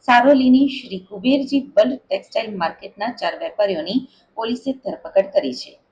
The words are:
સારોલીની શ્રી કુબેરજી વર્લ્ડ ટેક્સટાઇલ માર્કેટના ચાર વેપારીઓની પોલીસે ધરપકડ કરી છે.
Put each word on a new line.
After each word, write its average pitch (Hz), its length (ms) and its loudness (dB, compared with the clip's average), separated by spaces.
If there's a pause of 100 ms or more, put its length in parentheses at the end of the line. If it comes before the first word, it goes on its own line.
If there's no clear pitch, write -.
સારોલીની 262 640 4
શ્રી - 320 -8
કુબેરજી 262 600 -2
વર્લ્ડ - 380 0 (100)
ટેક્સટાઇલ 214 480 -6
માર્કેટના 196 640 -6
ચાર 170 180 -6
વેપારીઓની 185 680 -2 (280)
પોલીસે 240 360 -6
ધરપકડ 196 500 -2
કરી 147 320 -2
છે. - 260 -16 (120)